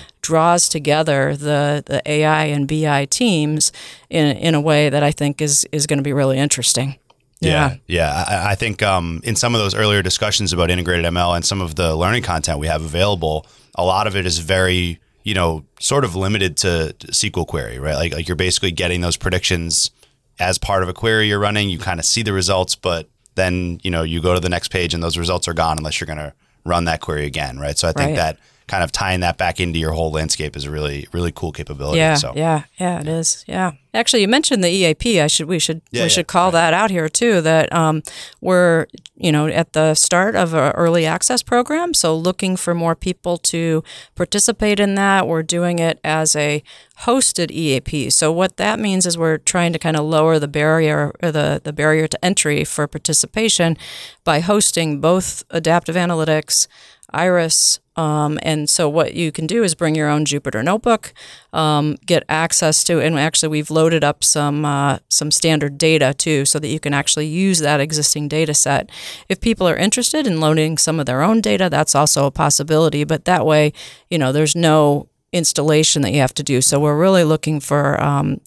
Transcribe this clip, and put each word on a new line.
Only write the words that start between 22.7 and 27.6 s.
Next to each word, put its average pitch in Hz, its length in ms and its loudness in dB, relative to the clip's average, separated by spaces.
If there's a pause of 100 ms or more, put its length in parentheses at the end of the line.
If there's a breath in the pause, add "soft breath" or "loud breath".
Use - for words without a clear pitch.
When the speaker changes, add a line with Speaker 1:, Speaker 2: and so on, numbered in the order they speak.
Speaker 2:
but 85 320 -4 (280)
then, 90 460 -2
you 92 80 -6
know, 82 140 -2
you 82 180 -4
go 90 120 2
to 90 80 0
the 90 80 -2
next 85 220 -4
page 87 220 -2
and 85 80 -4
those 85 160 -4
results 87 300 -4
are 87 60 -6
gone 80 240 0
unless 76 240 -6
you're 80 120 -8
gonna 76 200 -10 (320)
run 87 180 0
that 80 160 -2
query 76 260 -4
again, 69 340 -6
right? 73 180 -4